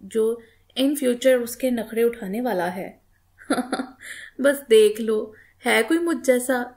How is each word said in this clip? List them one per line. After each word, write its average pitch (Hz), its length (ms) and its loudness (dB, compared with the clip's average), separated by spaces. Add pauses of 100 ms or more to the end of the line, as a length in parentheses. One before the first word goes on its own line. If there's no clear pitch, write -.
जो 220 360 -2 (360)
in 277 200 0
future 254 400 2
उसके 240 340 -4
नखरे 226 320 -4
उठाने 233 380 -2
वाला 196 260 -2
है।" 180 220 -6 (600)
<laughs> - 920 -8
"बस 269 280 2
देख 214 320 6
लो, 220 340 -4 (300)
है 226 180 2
कोई 330 160 0
मुझ 339 180 -2
जैसा 247 600 0